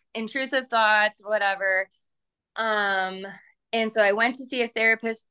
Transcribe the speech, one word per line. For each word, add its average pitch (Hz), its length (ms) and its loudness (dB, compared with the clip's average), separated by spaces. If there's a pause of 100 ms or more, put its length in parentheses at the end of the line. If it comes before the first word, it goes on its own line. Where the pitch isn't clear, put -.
(140)
intrusive 254 540 -4
thoughts, 214 560 2
whatever. 196 680 -2 (640)
Um, 196 680 -2 (480)
and 226 180 0
so 220 120 2
I 202 100 6
went 233 240 0
to 269 80 -14
see 247 180 -4
a 226 60 -2
therapist 226 640 0